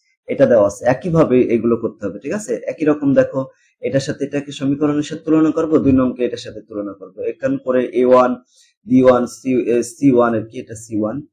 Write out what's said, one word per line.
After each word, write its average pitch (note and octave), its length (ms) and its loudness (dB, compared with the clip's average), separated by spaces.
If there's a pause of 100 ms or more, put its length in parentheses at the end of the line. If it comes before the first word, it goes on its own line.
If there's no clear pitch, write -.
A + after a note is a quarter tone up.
(280)
এটা B2+ 180 2
দেওয়া A2+ 220 6
আছে, - 180 -6
একইভাবে B2+ 560 2
এগুলো A#2 360 0
করতে A2+ 280 -8
হবে, G2 140 -8
ঠিক D3 140 -8
আছে? G#3 220 -6
একই C#3 300 -6
রকম D3 280 0
দেখো, C3+ 340 0 (340)
এটার - 180 -2
সাথে C#3 260 -6
এটাকে C#3+ 260 -8
সমীকরণের D3 520 -2
সাথে D#3 180 -12
তুলনা D#3 300 2
করবো, D#3 260 0
দুই C3 140 2
নংকে B2 340 0
এটার A#2 120 -6
সাথে G#2+ 240 -14
তুলনা G2+ 320 -10
করবো। F#2+ 280 -18
এখান C3 360 -6
করে B2+ 360 -2
এ B2 120 2
ওয়ান, B2+ 300 4 (500)
বি B2+ 180 4
ওয়ান, B2 240 6
সি, B2 440 -2
এ, A#2+ 120 0
সি C#3 280 0
ওয়ান A#2+ 240 2
আর A2 100 -4
কি, C3 140 -16
এটা A#2+ 160 -16
সি A2 240 -8
ওয়ান A2+ 220 -4 (120)